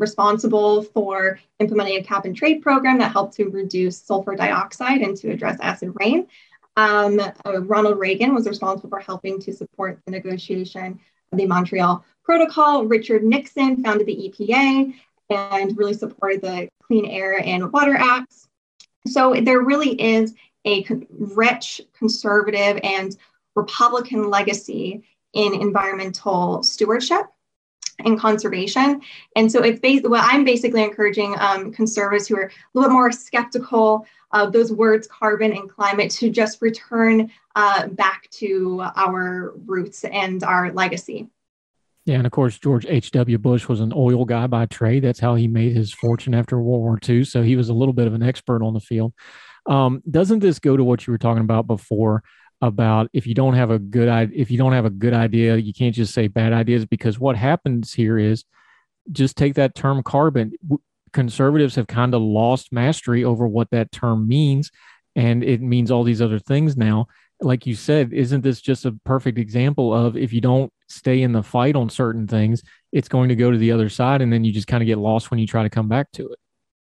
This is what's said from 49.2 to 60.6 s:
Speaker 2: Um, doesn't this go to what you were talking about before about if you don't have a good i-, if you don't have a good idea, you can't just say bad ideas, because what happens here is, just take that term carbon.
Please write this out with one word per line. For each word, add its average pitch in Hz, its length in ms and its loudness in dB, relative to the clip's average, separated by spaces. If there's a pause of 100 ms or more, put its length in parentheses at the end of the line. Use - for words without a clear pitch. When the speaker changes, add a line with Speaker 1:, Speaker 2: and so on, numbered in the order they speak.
Speaker 2:
Um, 135 440 2
doesn't 190 280 2
this 190 200 2
go 135 200 2
to 135 40 2
what 123 240 2
you 127 40 -6
were 117 80 0
talking 117 260 2
about 113 220 2
before 107 580 0 (380)
about 110 500 2
if 120 140 -2
you 117 80 -4
don't 131 200 2
have 123 160 2
a 113 80 2
good 113 300 0
i-, 113 240 2
if 123 180 -4
you 123 60 0
don't 131 160 2
have 120 140 2
a 107 40 0
good 107 220 0
idea, 113 440 2
you 107 180 -4
can't 120 200 0
just 113 200 -4
say 110 140 0
bad 113 260 0
ideas, 113 320 0
because 113 320 -2
what 127 180 0
happens 123 560 -2
here 113 260 0
is, 107 260 0 (640)
just 135 260 0
take 143 200 0
that 139 180 2
term 139 280 0
carbon. 131 500 0 (100)